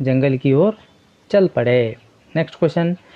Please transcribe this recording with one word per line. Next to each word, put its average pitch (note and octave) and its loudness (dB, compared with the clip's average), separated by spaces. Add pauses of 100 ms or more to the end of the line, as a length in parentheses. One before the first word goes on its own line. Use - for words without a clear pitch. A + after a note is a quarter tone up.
जंगल C3 0
की C3+ 0
ओर F#3+ 2 (520)
चल G3 2
पड़े। A#2+ 0 (400)
नेक्स्ट D#3+ -4
क्वेश्चन, E3+ -2 (200)